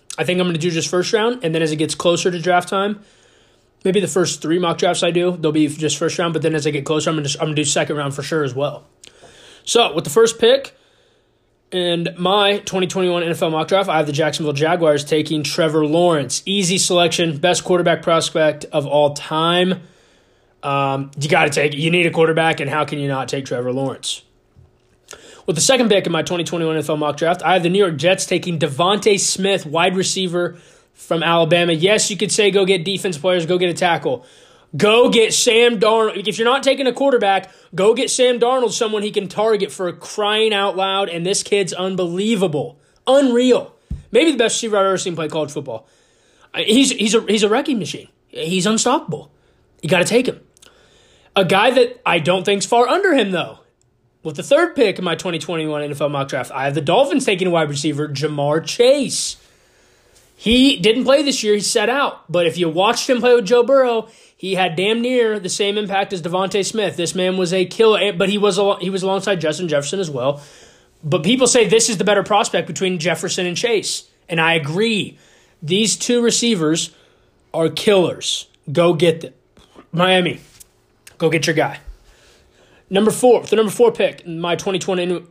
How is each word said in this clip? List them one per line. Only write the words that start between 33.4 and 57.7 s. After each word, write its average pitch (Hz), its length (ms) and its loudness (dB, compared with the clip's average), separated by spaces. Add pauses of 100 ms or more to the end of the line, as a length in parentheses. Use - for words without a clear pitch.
go 180 140 0
get 180 100 0
a 160 60 -4
tackle." 170 500 -2 (520)
Go 220 320 4
get 220 240 4
Sam 233 460 4
Darnold. 214 480 2
If 190 100 -4
you're 226 80 0
not 262 160 2
taking 269 240 0
a 247 80 0
quarterback, 208 560 2 (240)
go 202 220 4
get 233 160 -2
Sam 247 280 2
Darnold, 247 320 2
someone 214 300 -4
he 208 80 -4
can 196 180 -4
target, 208 440 0
for 180 200 -6
crying 214 600 -2
out 196 240 -2
loud, 196 320 -2
and 170 160 -6
this 196 160 -2
kid's 202 320 -2
unbelievable. 180 1040 -2 (280)
Unreal. 254 680 4 (380)
Maybe 302 200 4
the 262 60 -2
best 226 200 0
receiver 214 200 -2
I've 196 80 4
ever 190 140 0
seen 175 160 -6
play 156 120 -6
college 151 220 -4
football. 131 380 -12 (640)
I, - 80 -4
he's, 254 300 4
he's 214 240 -2
a, 220 60 4
he's 202 200 0
a 208 80 2
wrecking 262 300 0
machine. - 300 -10 (180)
He's 170 400 -4
unstoppable. 247 640 -2 (500)
You 160 80 -6
gotta 175 160 2
take 247 220 2
him. - 120 -6 (960)
A 196 100 2
guy 196 260 4
that 247 340 2
I 170 140 0
don't 175 260 0
think's 202 220 0
far 240 200 4
under 349 280 2
him, 202 160 0
though. - 300 -6 (600)
With 151 140 -10
the 175 80 -10
third 330 320 2
pick 208 240 0
in 185 40 -6
my 170 120 -2
twenty 170 240 -6
twenty-one 156 420 -4
N 147 80 -6
F 143 120 -6
L 147 80 0
mock 139 180 -4
draft, 131 240 -6
I 135 140 -6
have 139 100 -2
the 160 60 -2
Dolphins 262 440 2
taking 185 220 0
a - 20 2
wide 165 200 2
receiver, 143 380 -4